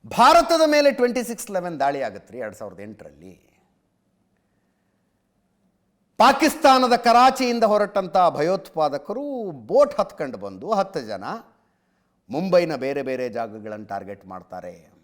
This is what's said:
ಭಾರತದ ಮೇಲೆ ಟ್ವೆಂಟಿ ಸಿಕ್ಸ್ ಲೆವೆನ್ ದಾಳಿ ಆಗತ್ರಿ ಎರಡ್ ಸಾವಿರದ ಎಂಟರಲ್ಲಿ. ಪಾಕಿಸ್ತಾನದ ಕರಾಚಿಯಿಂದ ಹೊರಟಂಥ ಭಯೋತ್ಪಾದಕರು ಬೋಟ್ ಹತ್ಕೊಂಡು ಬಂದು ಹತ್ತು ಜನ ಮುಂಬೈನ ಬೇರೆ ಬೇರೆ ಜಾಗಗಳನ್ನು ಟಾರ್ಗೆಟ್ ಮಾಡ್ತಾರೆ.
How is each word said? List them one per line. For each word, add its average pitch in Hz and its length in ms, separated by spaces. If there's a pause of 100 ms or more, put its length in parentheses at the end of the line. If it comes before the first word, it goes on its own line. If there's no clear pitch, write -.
ಭಾರತದ 330 580
ಮೇಲೆ 294 260
ಟ್ವೆಂಟಿ 247 320
ಸಿಕ್ಸ್ 214 280
ಲೆವೆನ್ 175 280
ದಾಳಿ 139 220
ಆಗತ್ರಿ 107 360
ಎರಡ್ 110 180
ಸಾವಿರದ 92 240
ಎಂಟರಲ್ಲಿ. 90 760 (2500)
ಪಾಕಿಸ್ತಾನದ 262 800
ಕರಾಚಿಯಿಂದ 240 680
ಹೊರಟಂಥ 202 540 (120)
ಭಯೋತ್ಪಾದಕರು 185 1200
ಬೋಟ್ 151 480
ಹತ್ಕೊಂಡು 139 380
ಬಂದು 101 360
ಹತ್ತು 190 280
ಜನ 104 220 (1040)
ಮುಂಬೈನ 175 460
ಬೇರೆ 139 280
ಬೇರೆ 127 260
ಜಾಗಗಳನ್ನು 107 560
ಟಾರ್ಗೆಟ್ 98 400
ಮಾಡ್ತಾರೆ. 90 680 (100)